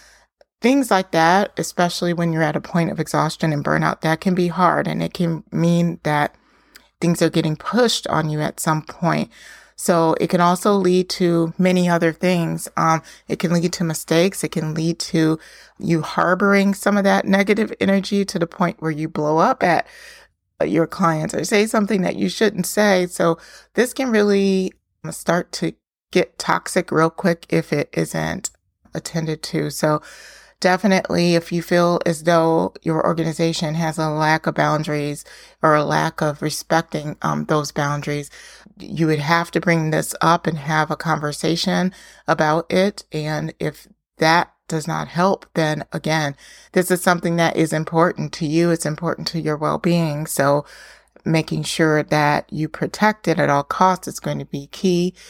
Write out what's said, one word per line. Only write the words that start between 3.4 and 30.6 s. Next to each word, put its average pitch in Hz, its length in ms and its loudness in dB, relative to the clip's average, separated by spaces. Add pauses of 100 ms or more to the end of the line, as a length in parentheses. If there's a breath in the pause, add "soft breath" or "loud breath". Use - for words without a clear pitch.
and 143 140 -2
burnout, 156 380 0
that 160 180 0
can 185 140 0
be 175 140 2
hard. 165 380 2
And 165 160 -2
it 165 120 -4
can 165 360 -2
mean 170 520 2
that 151 320 0 (640 soft breath)
things 170 220 2
are 165 80 2
getting 156 260 0
pushed - 520 0
on 156 200 0
you 151 140 -2
at 147 180 -6
some 156 220 -2
point. - 480 -2 (460 loud breath)
So 165 440 2
it 170 80 0
can 175 140 2
also 180 320 2
lead 180 360 2
to 170 460 0
many 180 320 2
other 170 240 2
things. 165 640 -2
Um, 160 240 2 (260 loud breath)
it - 120 -4
can 165 160 0
lead 175 180 0
to - 120 -4
mistakes. 165 600 0
It 151 80 -6
can 156 220 -4
lead 165 240 -2
to 156 400 0 (400 loud breath)
you 165 240 0
harboring 196 720 2
some 202 240 0
of 196 60 0
that 196 200 4
negative 202 560 2
energy 98 460 0
to - 120 -6
the 165 80 0
point - 360 -4
where 160 80 -2
you 156 180 -4
blow 156 300 0
up 233 240 2
at 175 240 2 (760 loud breath)
your 156 240 2
clients 160 460 -2
or - 100 -4
say 208 220 2
something 214 380 0
that 175 140 -2
you 196 120 0
shouldn't 208 380 0
say. 196 400 2
So 170 320 0 (340 loud breath)
this 240 220 0
can 262 160 -2
really 196 640 2 (360)
start - 420 -2
to - 200 -4 (400)
get - 260 0
toxic - 540 -2
real 160 160 4
quick 170 400 -2
if 165 240 0
it 147 220 -2
isn't 165 560 -4 (420)
attended 160 520 -6
to. 156 260 -4
So 151 320 0 (580 loud breath)